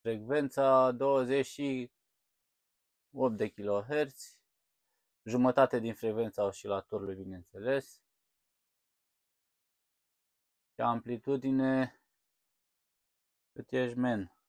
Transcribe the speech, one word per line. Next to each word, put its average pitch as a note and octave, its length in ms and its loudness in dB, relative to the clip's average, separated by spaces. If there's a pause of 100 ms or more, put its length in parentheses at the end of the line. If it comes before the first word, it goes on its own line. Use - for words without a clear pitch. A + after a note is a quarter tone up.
Frecvența C3 920 4
douăzeci C3 540 2
și C3 460 -6 (1200)
opt B2+ 240 0
de G#2+ 120 0
kilohertz, G#2+ 880 -4 (880)
jumătate B2 540 4
din A2+ 160 -4
frecvența A2 500 -2
oscilatorului, G2 720 -4
bineînțeles. F#2+ 880 -8 (2750)
Și - 60 -12
amplitudine, C3 1200 -2 (1500)
cât - 200 -14
ești, B2+ 240 -2
men? A#2+ 380 -2 (140)